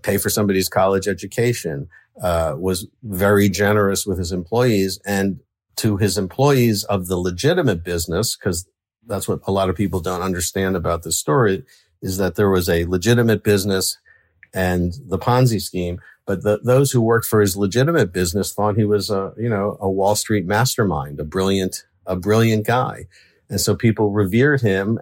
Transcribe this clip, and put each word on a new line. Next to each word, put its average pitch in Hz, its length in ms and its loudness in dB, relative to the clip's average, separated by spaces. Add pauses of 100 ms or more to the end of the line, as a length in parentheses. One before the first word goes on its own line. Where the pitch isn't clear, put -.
pay 101 140 0
for 101 140 -2
somebody's 98 400 0
college 98 360 2
education, 98 800 -4 (340)
uh, 82 340 0
was 92 300 -4 (160)
very 101 480 4
generous 101 560 2
with 95 100 -2
his 90 160 -4
employees. 98 720 0
And 98 360 -2 (360)
to 104 220 0
his 101 180 0
employees 117 680 2
of 95 240 -4
the 92 100 0
legitimate 92 640 0
business, 87 500 -4
'cause 90 320 -4 (400)
that's 98 220 -6
what 90 180 -4
a 95 60 -2
lot 95 160 0
of 92 80 -2
people 92 240 -2
don't 90 220 -4
understand 95 540 -2
about 85 260 -2
this - 160 -4
story, 117 460 0 (360)
is 92 160 -4
that 95 180 0
there 101 160 4
was 90 180 2
a 85 180 2
legitimate 110 580 2
business 98 520 0 (560)
and 90 420 0 (120)
the 95 120 -4
Ponzi 120 420 2
scheme. 90 400 -6 (260)
But 95 160 -4
the, 104 200 2
those 135 280 4
who 123 100 2
worked 113 260 2
for 110 140 2
his 98 160 2
legitimate 110 560 0
business 92 400 -2
thought 104 240 0
he 110 80 2
was 104 240 0
a, 98 300 -4
you 117 100 -4
know, 101 320 -2
a 98 100 -2
Wall 95 260 2
Street 104 280 -2
mastermind, 87 760 -2
a 78 40 -6
brilliant, 95 600 -2 (220)
a 92 100 -4
brilliant 107 500 2
guy. - 400 -2 (420)
And 101 120 -4
so 107 140 0
people 107 360 2
revered 117 520 2
him 98 400 0